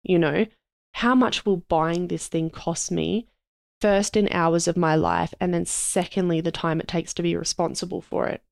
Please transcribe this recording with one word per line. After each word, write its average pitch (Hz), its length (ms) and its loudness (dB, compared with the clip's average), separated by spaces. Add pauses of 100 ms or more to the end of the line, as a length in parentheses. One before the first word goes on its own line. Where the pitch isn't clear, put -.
you 180 160 2
know, 165 300 2 (460)
how 240 200 2
much 247 320 2
will 196 120 2
buying 170 500 0
this 170 200 -6
thing 160 220 -2
cost - 420 -6
me, 170 360 -2 (520)
first 202 380 2
in 208 140 4
hours 165 360 2
of 170 80 0
my 160 200 4
life, 160 440 2
and 180 140 0
then 170 140 -2
secondly, 175 720 -2
the 165 100 -2
time 160 280 -2
it - 80 -6
takes 170 260 -4
to 175 100 -4
be 170 120 0
responsible 175 640 -4
for - 260 -2
it? - 140 -6 (100)